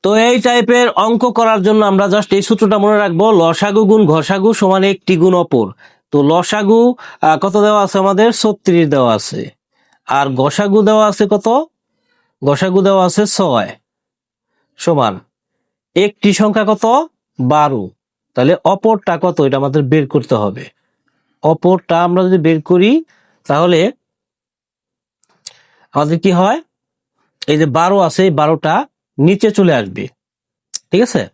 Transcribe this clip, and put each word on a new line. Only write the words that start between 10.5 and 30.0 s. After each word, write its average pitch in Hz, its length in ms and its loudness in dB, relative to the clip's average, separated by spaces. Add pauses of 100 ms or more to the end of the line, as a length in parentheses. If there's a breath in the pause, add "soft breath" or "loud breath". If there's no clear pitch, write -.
দেওয়া 214 240 2
আছে 208 260 -2
কত? 208 160 -2 (920)
গসাগু 180 400 0
দেওয়া 190 220 2
আছে 180 220 0
ছয় 127 440 -2 (1080)
সমান 131 360 -2 (840)
একটি 202 340 0 (100)
সংখ্যা 214 300 0
কত? 214 140 -2 (540)
বারো। 135 440 0 (520)
তাহলে 139 200 2 (100)
অপরটা 196 580 0
কত? 180 180 -2
এটা 139 160 0
আমাদের 139 260 -2
বের 139 240 0
করতে - 280 -2
হবে। 104 300 -6 (800)
অপরটা 170 600 0
আমরা 180 240 0
যদি 185 120 2
বের 160 240 0
করি, 180 280 2 (560)
তাহলে 160 340 0 (2250 loud breath)
আমাদের 151 280 -2
কি 190 100 0
হয়? 196 260 0 (880)
এই 151 140 -2
যে 160 60 2
বারো 165 320 0
আছে, 175 300 0
এই 170 120 0
বারোটা 156 340 0 (440)
নিচে 196 320 2
চলে 190 300 2
আসবে, 95 240 -10 (840)